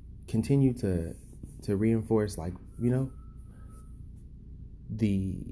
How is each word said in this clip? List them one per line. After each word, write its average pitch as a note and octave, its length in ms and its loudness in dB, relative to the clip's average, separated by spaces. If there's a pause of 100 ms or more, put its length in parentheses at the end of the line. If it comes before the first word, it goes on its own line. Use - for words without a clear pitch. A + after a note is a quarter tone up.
(260)
continue C3 480 6
to, F2+ 400 0 (480)
to G#2 140 2
reinforce, G#2+ 640 4
like, F2 160 -4 (240)
you A#2+ 120 4
know, B2+ 200 2 (1800)
the G2 480 2 (160)